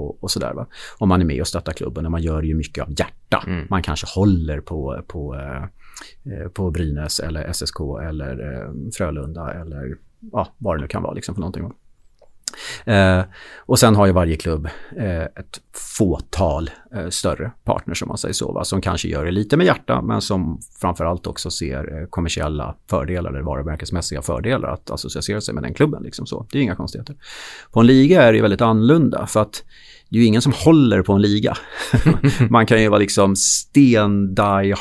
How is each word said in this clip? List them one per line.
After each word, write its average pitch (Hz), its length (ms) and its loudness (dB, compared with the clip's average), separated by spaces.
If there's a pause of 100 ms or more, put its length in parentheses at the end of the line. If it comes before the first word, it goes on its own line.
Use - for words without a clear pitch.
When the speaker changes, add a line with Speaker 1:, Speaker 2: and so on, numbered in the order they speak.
Speaker 1:
och, - 180 -10
och - 80 -8
sådär, 65 240 -4
va? - 120 -8 (320)
Om 104 100 2
man 92 120 4
är 87 40 2
med 69 160 -2
och 82 60 -4
stöttar 80 260 -6
klubben, 76 340 -8
och 82 60 -4
man 85 100 -2
gör 78 200 -2
ju 78 120 -2
mycket 76 300 -6
av 73 60 -8
hjärta. - 560 -6
Speaker 2:
Mm. 85 240 -6
Speaker 1:
Man 95 120 0
kanske - 240 -6 (140)
håller 82 400 2
på, 71 460 -8
på, 71 280 -10
eh, 69 280 -10 (720)
eh, 80 160 -10
på 92 220 -4
Brynäs 76 500 -4
eller 78 240 -6
S - 180 -6
S - 80 -6
K 71 280 -8
eller, 71 560 -8
eh, 58 160 -12 (260)
Frölunda 76 580 -6
eller, 69 420 -10 (360)
ja, 95 160 -4 (100)
vad 92 180 -2
det 76 40 -6
nu 69 80 -8
kan 92 140 -6
vara, - 120 -6
liksom, - 200 -10
för 98 60 -6
någonting, - 220 -6
va? - 100 -10 (1120)
Eh, 95 360 6 (380)
och - 200 0
sen 113 180 8
har 101 100 6
ju 95 60 6
varje 85 240 2
klubb, 80 320 -4 (280)
eh, 87 260 -4
ett - 380 -14 (380)
fåtal, 85 720 0 (240)
eh, 90 140 -8
större 92 420 -4 (140)
partners, - 380 -4
om - 60 -8
man - 100 -8
säger - 160 -6
så, - 180 -6
va? 50 120 -6
Som 95 160 -2
kanske 82 280 -4
gör 76 160 -4
det 85 60 -2
lite 104 260 0
med 175 100 4
hjärta, - 360 0
men 110 180 -2
som 87 400 -4 (200)
framförallt 87 460 -2
också 82 240 -8
ser, 76 520 -8
eh, 87 80 -8
kommersiella 78 640 -4 (160)
fördelar 87 400 -2
eller 69 120 -6
varumärkesmässiga 76 800 -6
fördelar 101 460 -4
att - 220 -10
associera - 500 -6
sig - 140 -8
med - 80 -6
den - 120 -8
klubben, 151 280 0
liksom 117 240 -12
så. - 260 -10
Det 131 60 -2
är 143 40 2
inga 101 140 -2
konstigheter. 113 400 -10 (560)
På 113 80 4
en 117 60 10
liga 139 360 8
är 117 100 8
det 110 40 6
ju 110 60 4
väldigt 98 180 2
annorlunda, 117 640 4
för 107 140 2
att - 240 -4 (460)
det 107 60 -2
är 117 40 6
ju 120 60 8
ingen 110 160 4
som 139 100 4 (120)
håller 131 380 6
på 101 100 2
en 101 100 6
liga. 104 340 2 (420)
<laughs> 131 520 4
Man 113 160 6
kan 110 160 6
ju 107 60 4
vara 104 120 6
liksom 98 360 4
sten 104 1000 4
die 98 460 2